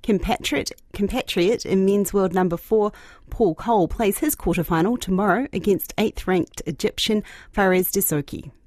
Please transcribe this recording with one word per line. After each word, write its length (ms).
Compatriot, 680
compatriot 720
in 180
men's 300
world 180
number 240
four, 340
Paul 260
Cole, 320
plays 320
his 160
quarterfinal 640
tomorrow 540
against 460
eighth-ranked 680
Egyptian 580
Fares 400
Dessouky. 580